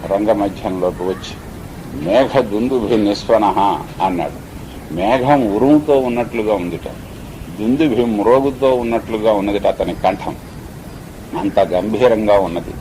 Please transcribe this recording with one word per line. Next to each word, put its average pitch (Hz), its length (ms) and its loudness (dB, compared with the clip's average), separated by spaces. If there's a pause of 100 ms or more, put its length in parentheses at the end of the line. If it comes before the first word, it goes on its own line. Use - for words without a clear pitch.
రంగమధ్యంలోకి 95 960 0
వచ్చి 92 340 -6 (680)
"మేఘ 123 360 4
దుందుభి 113 540 0
నిస్వనః" 101 640 2 (460)
అన్నాడు. 85 280 -2 (640)
మేఘం 123 600 2
ఉరుముతో 143 440 4
ఉన్నట్లుగా 117 560 0
ఉందిట, 87 340 -4 (720)
దుందుభి 120 440 2
మ్రోగుతో 127 680 4
ఉన్నట్లుగా 113 580 0
ఉన్నదిట 101 340 0
అతని 92 280 0
కంఠం, - 420 -2 (1000)
అంత 101 200 0
గంభీరంగా 104 800 4
ఉన్నది. 85 420 -2